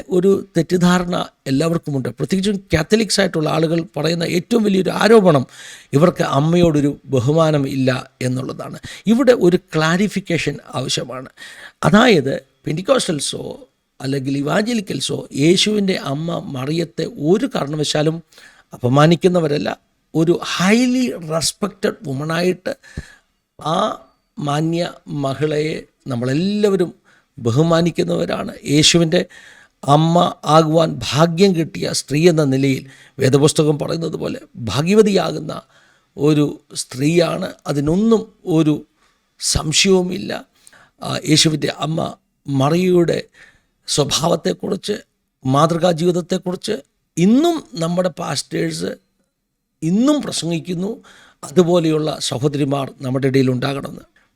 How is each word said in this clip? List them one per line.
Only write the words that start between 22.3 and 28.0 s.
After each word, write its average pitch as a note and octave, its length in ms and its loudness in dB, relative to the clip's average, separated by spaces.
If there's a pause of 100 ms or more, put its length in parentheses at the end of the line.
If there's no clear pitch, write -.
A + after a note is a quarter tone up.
ആ E3 200 -2 (580)
മാന്യ D#3+ 460 -2 (340)
മഹിളയെ D3+ 560 -2 (340)
നമ്മളെല്ലാവരും F3 840 -2 (460)
ബഹുമാനിക്കുന്നവരാണ്. E3 1160 0 (120)